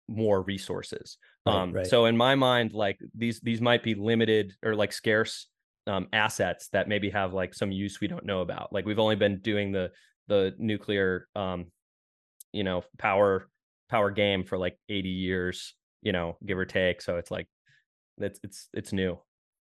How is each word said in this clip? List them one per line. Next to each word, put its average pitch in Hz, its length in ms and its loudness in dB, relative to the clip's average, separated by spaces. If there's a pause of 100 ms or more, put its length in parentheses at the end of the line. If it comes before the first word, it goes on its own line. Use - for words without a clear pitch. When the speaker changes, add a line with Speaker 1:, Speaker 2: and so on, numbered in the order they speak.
Speaker 1:
more 107 340 2
resources. 92 760 -8 (280)
Speaker 2:
Right, 107 100 4
Speaker 1:
Um, 92 180 0
Speaker 2:
right. 92 140 -2
Speaker 1:
so 117 180 8
in 117 100 6
my 127 200 4
mind, 123 360 2
like, 104 280 -2 (140)
these, 113 280 -4
these 117 180 -2
might 120 240 4
be 110 120 0
limited 107 580 2 (100)
or, 110 120 0
like, 104 180 0
scarce, - 560 0 (360)
um, 95 280 -2
assets 107 560 0
that 98 180 0
maybe 101 220 -2
have, 95 240 -2
like, 92 200 -4
some 101 180 -4
use 98 280 -6
we 104 80 -2
don't 87 180 -10
know 98 140 -2
about. - 320 -6
Like, 98 140 -4
we've 107 140 0
only 110 180 4
been 101 220 2
doing 101 340 -2
the, 92 180 -2 (360)
the 98 300 2
nuclear, 101 800 0
um, 90 300 -4 (880)
you 104 100 -4
know, 92 220 -2 (120)
power, 98 520 2 (400)
power 104 220 2
game 98 340 2
for, 95 120 -4
like, 90 200 -4 (100)
eighty 98 220 -4
years, 92 680 -4 (260)
you 104 120 0
know, 87 320 -4
give 98 120 -2
or 92 80 -2
take. 92 360 0
So 87 160 -4
it's - 140 -8
like, 92 160 -8 (680)
it's, 101 260 -6
it's, - 300 -18
it's - 200 -8
new. 95 260 -2 (560)